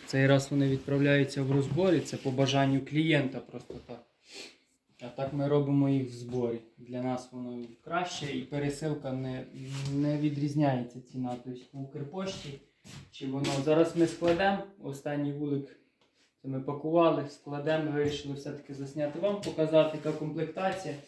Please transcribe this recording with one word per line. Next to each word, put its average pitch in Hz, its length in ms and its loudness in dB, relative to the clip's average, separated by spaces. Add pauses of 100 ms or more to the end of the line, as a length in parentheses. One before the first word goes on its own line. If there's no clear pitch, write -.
цей 135 220 4
раз 139 240 6
вони 139 180 4
відправляються 139 720 2
в 131 80 0
розборі, 143 480 4
це 127 180 -6
по 135 140 -2
бажанню 135 540 4
клієнта 143 540 2
просто - 340 -14 (140)
так. 120 180 -14 (960)
А 127 60 -10
так 139 260 -6
ми 143 140 0
робимо 139 420 4
їх 127 200 2
в 120 40 -12
зборі. 120 460 -2 (180)
Для 123 240 -10
нас 127 300 -6
воно 123 340 -10 (180)
краще 156 540 -4
і 123 40 -4
пересилка 143 720 -4
не, 131 340 -6 (480)
не 147 240 2
відрізняється 139 840 0
ціна, 127 420 -6
тобто 127 180 -12 (100)
по 139 80 -14
Укрпошті. 143 840 -8 (500)
Чи - 160 -8
воно 143 240 0 (140)
зараз 160 300 4
ми 165 120 6
складемо, 185 560 2 (200)
останній 143 500 -4
вулик 143 460 -4 (640)
це 135 60 -12
ми 135 140 -4
пакували, 156 680 2
складемо, 147 640 -2
вирішили 143 420 -2
все-таки - 400 -10
засняти 147 460 -6
вам, 202 220 0
показати, 156 560 4
яка 156 220 -4
комплектація. 156 760 -4 (120)